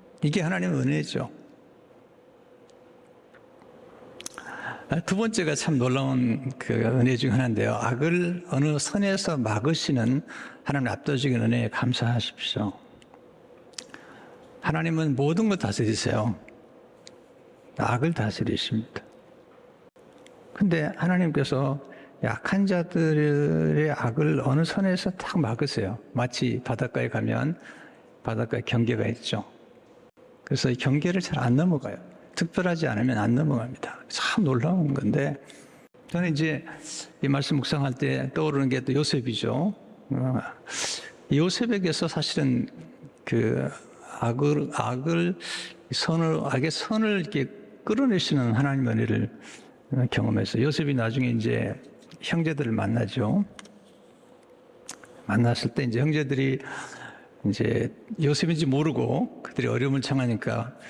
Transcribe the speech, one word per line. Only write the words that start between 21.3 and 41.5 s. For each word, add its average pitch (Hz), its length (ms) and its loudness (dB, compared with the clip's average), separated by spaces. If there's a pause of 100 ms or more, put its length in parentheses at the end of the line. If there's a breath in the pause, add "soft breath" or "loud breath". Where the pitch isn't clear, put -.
약한 190 440 0
자들의 156 1200 2
악을 143 560 0
어느 147 180 4
선에서 190 480 0
딱 - 280 -4
막으세요. 113 580 0 (160)
마치 123 500 0
바닷가에 123 460 -2
가면 117 500 -2 (600 loud breath)
바닷가에 113 400 -2
경계가 117 460 0
있죠. 113 360 -4 (1000)
그래서 135 260 0
이 123 60 0
경계를 151 460 0
잘 147 180 -4
안 123 160 2
넘어가요. 139 420 2 (380)
특별하지 170 520 0
않으면 120 300 2
안 110 180 2
넘어갑니다. 131 760 -2
참 - 340 0
놀라운 147 500 2
건데, 139 420 0 (720 loud breath)
저는 175 240 0
이제 151 320 0 (580 loud breath)
이 139 60 0
말씀 139 300 2
묵상할 135 360 0
때 135 400 -2
떠오르는 143 360 2
게 127 120 0
또 135 120 -2
요셉이죠. 131 800 0 (380)
어, 127 280 0 (920 loud breath)
요셉에게서 180 760 2